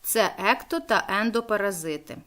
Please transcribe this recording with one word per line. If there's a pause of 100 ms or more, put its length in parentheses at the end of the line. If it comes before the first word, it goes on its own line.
Це
екто-
та
ендопаразити.